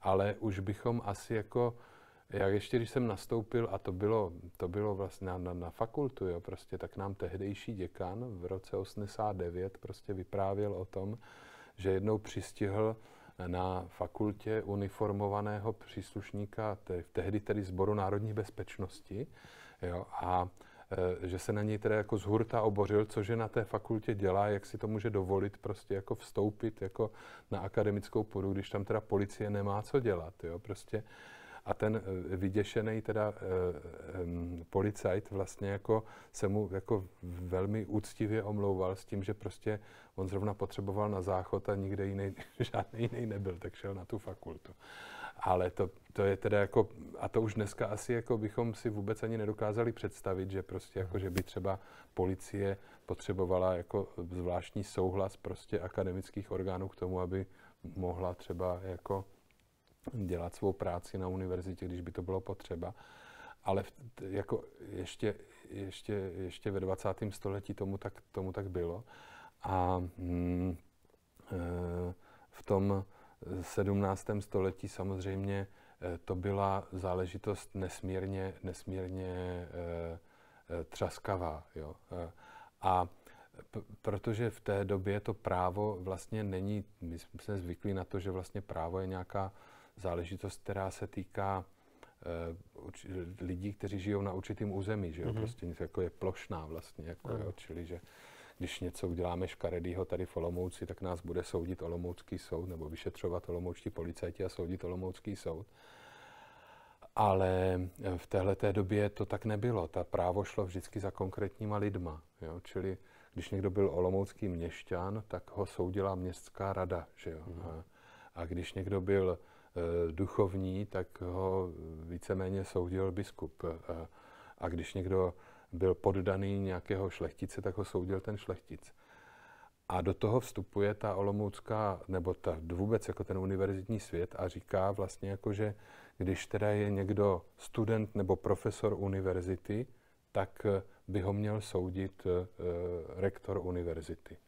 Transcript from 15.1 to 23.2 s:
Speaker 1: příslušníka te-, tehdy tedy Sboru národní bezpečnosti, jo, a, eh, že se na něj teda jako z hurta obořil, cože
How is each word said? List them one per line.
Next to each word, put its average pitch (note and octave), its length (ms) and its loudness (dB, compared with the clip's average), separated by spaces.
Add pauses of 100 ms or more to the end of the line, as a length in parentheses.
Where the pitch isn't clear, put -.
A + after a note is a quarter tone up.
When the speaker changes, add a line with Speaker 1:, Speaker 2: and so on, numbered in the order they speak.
Speaker 1:
příslušníka G#2 1120 -6
te-, F2+ 280 -4
tehdy G2 280 0
tedy G#2 220 0
Sboru F#2+ 320 4
národní G2+ 380 2
bezpečnosti, G2+ 920 -6 (560)
jo, F2+ 280 -2
a, F2+ 380 2 (760)
eh, F#2 60 -2
že F2+ 100 0
se A2+ 140 0
na G#2 100 2
něj G#2+ 160 2
teda A2 160 4
jako G#2+ 220 2
z G2+ 100 0
hurta A2 360 4
obořil, G#2 440 6
cože A2 300 0